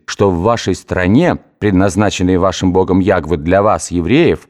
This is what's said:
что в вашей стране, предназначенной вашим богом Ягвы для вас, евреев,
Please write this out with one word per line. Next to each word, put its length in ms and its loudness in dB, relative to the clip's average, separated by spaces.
что 240 0
в 120 -2
вашей 340 -2
стране, 640 0
предназначенной 800 0
вашим 340 0
богом 280 0
Ягвы 380 0
для 260 0
вас, 260 -2
евреев, 600 0